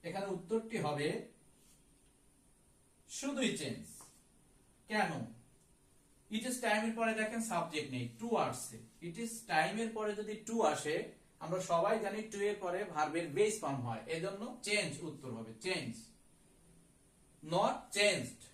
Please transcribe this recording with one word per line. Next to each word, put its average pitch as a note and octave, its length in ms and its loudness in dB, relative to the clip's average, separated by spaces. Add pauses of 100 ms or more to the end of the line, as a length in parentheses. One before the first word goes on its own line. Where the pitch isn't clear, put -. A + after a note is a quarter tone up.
এখানে G3 180 -2 (100)
উত্তরটি A3 400 0 (100)
হবে D3 220 2 (2000)
শুধুই C4 420 2
চেঞ্জ। - 220 -4 (1080)
কেন? G3 220 2 (1160)
it A3 200 -2
is - 140 -2
time G#3+ 240 4
এর A3+ 100 0
পরে A3+ 220 4
দেখেন A3 200 0 (120)
সাবজেক্ট D3+ 420 -2
নেই, B2 120 -2 (140)
to A#3 80 -4 (200)
আসছে। A#2 280 -8 (320)
it E3 160 -8
is A3+ 80 -4 (200)
time E3 320 4
এর A3 120 -2
পরে G#3+ 240 0
যদি G#3 140 -4 (120)
to A3+ 100 -2 (160)
আসে, D3+ 240 0 (480)
আমরা F3 160 0 (100)
সবাই F3+ 240 6 (100)
জানি G3+ 160 -2 (120)
to G3+ 60 -6 (120)
এর G3+ 140 -2
পরে F3+ 160 0 (140)
ভার্বের D#3 320 2 (100)
বেস G#3 260 6
ফর্ম C3+ 260 0
হয়, A2+ 140 -4 (140)
এজন্য G3 260 -4 (240)
চেঞ্জ G3+ 240 2 (180)
উত্তর C3+ 300 -10
হবে, A2+ 140 -10 (140)
চেঞ্জ, C3 240 -2 (1500)
not F3+ 340 4 (200)
changed G3+ 440 4 (140)